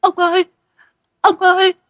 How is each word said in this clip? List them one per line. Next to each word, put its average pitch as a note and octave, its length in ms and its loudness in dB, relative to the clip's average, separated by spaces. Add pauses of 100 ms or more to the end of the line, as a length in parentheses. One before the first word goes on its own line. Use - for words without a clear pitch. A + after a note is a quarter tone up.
Ông F#4+ 180 -2
ơi! F4 260 0 (760)
Ông - 180 0
ơi! F#4 360 2 (160)